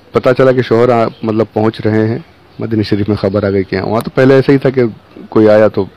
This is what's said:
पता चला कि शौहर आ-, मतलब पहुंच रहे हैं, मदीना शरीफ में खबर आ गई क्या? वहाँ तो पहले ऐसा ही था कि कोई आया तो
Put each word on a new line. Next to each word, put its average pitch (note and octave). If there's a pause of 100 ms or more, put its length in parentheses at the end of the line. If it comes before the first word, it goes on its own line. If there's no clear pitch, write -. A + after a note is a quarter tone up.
(140)
पता A#2+
चला C3
कि B2+
शौहर A#2+
आ-, A#2 (160)
मतलब A2
पहुंच A2
रहे A2
हैं, B2 (340)
मदीना A2
शरीफ G2+
में G#2
खबर G2+
आ G2
गई G2
क्या? F#2+
वहाँ G#2
तो -
पहले C3
ऐसा C3+
ही C#3
था C3
कि B2 (380)
कोई A2
आया G#2+
तो G2